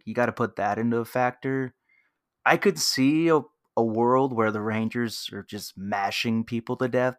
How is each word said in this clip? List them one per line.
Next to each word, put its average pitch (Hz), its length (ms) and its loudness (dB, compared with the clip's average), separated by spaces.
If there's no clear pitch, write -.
you 110 100 -10
gotta 120 180 0
put 113 240 -4
that 104 220 0
into 117 200 0
a 117 60 -2
factor. 127 720 -4
I 147 120 6
could 165 220 2
see 151 500 2
a, 156 120 6
a 117 80 4
world 120 500 2
where 110 160 2
the 107 100 -4
Rangers 113 720 -4
are 101 120 -10
just - 340 -14
mashing 104 640 -2
people 120 320 -6
to 131 120 -2
death 123 300 0